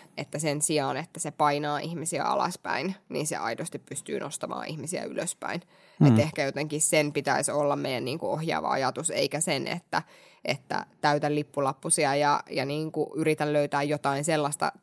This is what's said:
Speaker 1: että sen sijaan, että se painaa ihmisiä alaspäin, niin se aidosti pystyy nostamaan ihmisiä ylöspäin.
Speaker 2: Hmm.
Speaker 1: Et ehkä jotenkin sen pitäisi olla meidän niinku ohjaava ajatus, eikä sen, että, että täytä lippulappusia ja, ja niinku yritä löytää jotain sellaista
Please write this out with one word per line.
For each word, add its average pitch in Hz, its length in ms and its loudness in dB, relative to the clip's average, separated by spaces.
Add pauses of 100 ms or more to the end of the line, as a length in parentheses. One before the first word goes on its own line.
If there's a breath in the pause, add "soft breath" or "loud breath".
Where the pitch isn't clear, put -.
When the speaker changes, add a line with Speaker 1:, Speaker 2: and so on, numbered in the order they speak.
(180 loud breath)
Speaker 1:
että 147 220 -6
sen 151 220 0
sijaan, 139 360 0
että - 220 -10
se 147 120 -6
painaa 147 480 0
ihmisiä 160 440 -4
alaspäin, 180 720 -2 (140)
niin 151 180 -4
se - 100 -2
aidosti 117 420 -6
pystyy - 400 -8
nostamaan - 480 -8
ihmisiä 156 360 -6
ylöspäin. - 580 -6 (380 soft breath)
Speaker 2:
Hmm. 151 140 10
Speaker 1:
Et 110 60 8
ehkä 156 240 2
jotenkin 139 380 -2
sen 147 320 4
pitäisi 139 380 0
olla 143 240 2
meidän 131 300 -2
niinku 127 260 -4
ohjaava 156 400 -2
ajatus, 131 380 0
eikä 143 300 -2
sen, 139 280 -2
että, 170 360 -2 (420 soft breath)
että - 400 -4 (160)
täytä 147 340 2
lippulappusia 139 800 2
ja, 147 340 4
ja 135 160 -2
niinku 151 500 -2
yritä 151 380 2
löytää 147 300 2
jotain 143 400 0
sellaista 151 480 0 (120)